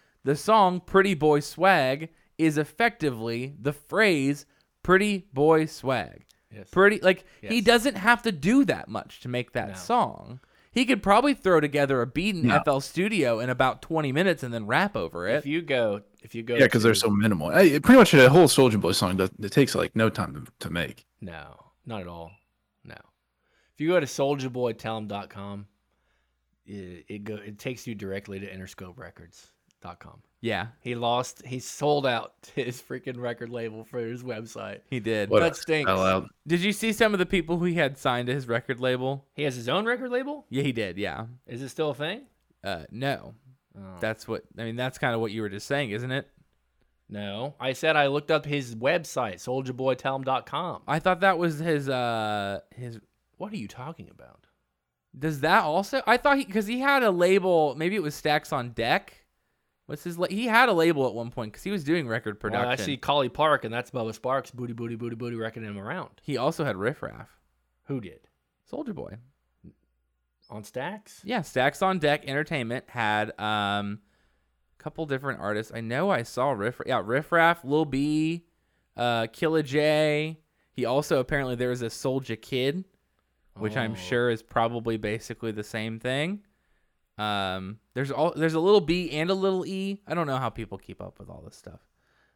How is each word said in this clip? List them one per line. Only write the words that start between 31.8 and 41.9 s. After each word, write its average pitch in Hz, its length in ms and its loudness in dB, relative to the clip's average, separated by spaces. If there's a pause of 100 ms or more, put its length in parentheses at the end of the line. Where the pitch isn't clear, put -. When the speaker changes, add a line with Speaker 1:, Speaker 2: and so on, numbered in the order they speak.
Speaker 2:
out 120 360 -2
<laughs> - 120 -20
his 123 260 -6
freaking 127 380 -10
record 120 320 -8
label 113 340 -10
for 123 140 -10
his 120 240 -6
website. 110 580 -10 (100)
Speaker 1:
He 127 100 -4
did. 107 300 -2
Speaker 3:
What 104 100 6
Speaker 2:
That 135 120 4
Speaker 3:
a - 20 -12
Speaker 2:
stinks. 151 360 0
Speaker 3:
sellout. 95 380 2 (180)
Speaker 1:
Did 170 140 2
you 202 120 2
see 220 200 -2
some 214 200 4
of 196 60 2
the 180 80 0
people 175 320 0
who 170 80 0
he 175 80 0
had 143 240 0
signed 123 300 -2
to 127 60 0
his 135 140 -6
record 120 320 -2
label? 127 540 -2
Speaker 2:
He 139 100 -8
has 131 120 -2
his 117 120 -8
own 180 180 0
record 247 240 -4
label? 269 380 -6
Speaker 1:
Yeah, 135 140 -2
he 139 100 0
did, 101 260 -6
yeah. 98 280 -6 (200)
Speaker 2:
Is 123 160 -12
it 139 80 -10
still 156 200 -2